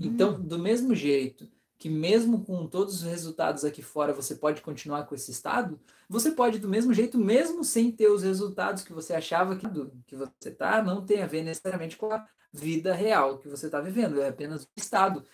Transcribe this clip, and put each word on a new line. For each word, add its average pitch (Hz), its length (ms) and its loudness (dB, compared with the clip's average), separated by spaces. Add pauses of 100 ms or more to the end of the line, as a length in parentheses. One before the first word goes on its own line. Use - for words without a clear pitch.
Então, 202 400 2
do 165 180 -4
mesmo 240 340 2
jeito 139 560 0 (300)
que 160 100 -6
mesmo 202 560 2
com 180 200 -4
todos 190 300 -2
os 170 80 -6
resultados 160 600 -4
aqui 147 160 -4
fora 147 320 -2
você 135 220 -6
pode 151 260 0
continuar 147 420 -6
com 139 120 -12
esse 127 160 -10
estado, 185 480 -4 (280)
você 226 240 0
pode 240 280 2
do 196 100 -4
mesmo 226 240 4
jeito, 233 240 2
mesmo 302 460 4
sem 233 280 2
ter 220 160 6
os 208 160 6
resultados 190 600 -2
que 170 100 -18
você 160 200 -6
achava 175 440 0
que, 226 100 -8
do, 143 240 -6 (140)
que - 100 -18
você - 360 -10
tá, 208 300 2
não 190 240 -2
tem 202 160 2
a 175 60 -2
ver 160 160 -4
necessariamente 165 540 -6
com 214 140 -4
a 220 140 -4 (280)
vida 160 400 -2
real 170 440 2
que 143 120 -16
você 143 200 -8
tá 143 120 -2
vivendo, 185 400 0
é 139 80 0
apenas 147 340 -8
um - 40 -20 (100)
estado 190 460 2 (100)